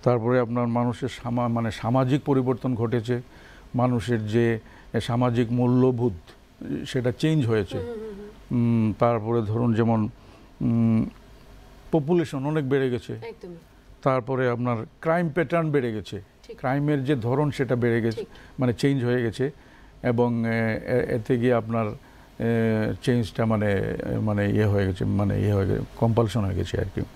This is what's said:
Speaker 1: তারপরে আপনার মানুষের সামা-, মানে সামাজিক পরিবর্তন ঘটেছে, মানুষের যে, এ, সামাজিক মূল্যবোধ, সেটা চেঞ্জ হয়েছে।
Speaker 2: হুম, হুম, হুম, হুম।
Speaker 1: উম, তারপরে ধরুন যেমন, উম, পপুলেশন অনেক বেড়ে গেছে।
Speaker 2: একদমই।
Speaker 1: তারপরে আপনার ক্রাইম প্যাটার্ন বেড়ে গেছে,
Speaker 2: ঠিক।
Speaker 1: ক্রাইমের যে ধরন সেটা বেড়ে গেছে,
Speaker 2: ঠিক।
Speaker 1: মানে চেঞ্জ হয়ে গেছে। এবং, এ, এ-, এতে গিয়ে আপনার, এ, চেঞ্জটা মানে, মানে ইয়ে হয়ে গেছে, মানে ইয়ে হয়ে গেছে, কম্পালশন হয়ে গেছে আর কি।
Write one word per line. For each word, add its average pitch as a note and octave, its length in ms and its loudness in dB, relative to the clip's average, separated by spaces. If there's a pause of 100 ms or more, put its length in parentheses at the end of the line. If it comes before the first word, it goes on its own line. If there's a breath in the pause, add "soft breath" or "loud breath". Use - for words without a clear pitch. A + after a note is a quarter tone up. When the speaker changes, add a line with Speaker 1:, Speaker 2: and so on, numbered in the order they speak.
Speaker 1:
তারপরে B2 380 2
আপনার A#2+ 260 -2
মানুষের A#2+ 420 -2
সামা-, A#2+ 400 -4
মানে A#2 220 -2
সামাজিক B2+ 520 0
পরিবর্তন C3 520 0
ঘটেছে, A#2 460 -2 (540 loud breath)
মানুষের A#2+ 520 0
যে, A#2 320 2 (360 loud breath)
এ, A#2 60 0
সামাজিক A#2+ 520 0
মূল্যবোধ, B2 600 4 (760)
সেটা B2 260 -2
চেঞ্জ D#3 340 2
হয়েছে। A2 320 0
Speaker 2:
হুম, - 80 -6
হুম, A#3+ 80 -8
হুম, G#3+ 340 -12 (220)
হুম। B2 80 0
Speaker 1:
উম, A#2 400 4
তারপরে A#2 440 2
ধরুন A2+ 320 0
যেমন, A2 340 2 (520 loud breath)
উম, A#2 440 2 (880)
পপুলেশন D#3 540 0
অনেক D3+ 220 -2
বেড়ে C3+ 220 2
গেছে। A#2+ 220 -6
Speaker 2:
একদমই। F3 420 -12 (480)
Speaker 1:
তারপরে C3 480 0
আপনার A#2+ 360 -2 (140)
ক্রাইম E3 280 0
প্যাটার্ন D#3+ 420 0
বেড়ে B2 220 2
গেছে, G#2 280 -8 (260)
Speaker 2:
ঠিক। - 120 -18
Speaker 1:
ক্রাইমের C#3+ 460 0
যে C#3+ 120 0
ধরন C3 340 0
সেটা B2+ 260 -2
বেড়ে A#2 260 2
গেছে, A2+ 140 0
Speaker 2:
ঠিক। - 120 -10 (300 loud breath)
Speaker 1:
মানে B2 140 0
চেঞ্জ C#3 320 0
হয়ে B2 180 0
গেছে। C3 280 -2 (520 loud breath)
এবং, A#2+ 440 2
এ, A2+ 40 -2
এ-, A#2 680 0
এতে A#2+ 220 -2
গিয়ে B2 160 2
আপনার, A2+ 320 -2
এ, A2+ 1160 -2
চেঞ্জটা A#2+ 420 0
মানে, G#2+ 520 0 (240)
মানে G2+ 300 0
ইয়ে G#2+ 160 2
হয়ে G2+ 200 2
গেছে, F#2+ 180 -2
মানে G2+ 360 0
ইয়ে G#2 120 2
হয়ে G2 140 2
গেছে, G#2 160 0 (140)
কম্পালশন A2+ 480 2
হয়ে F#2 120 -2
গেছে F2+ 240 -2
আর F#2 40 -2 (100)
কি। - 60 -4 (160)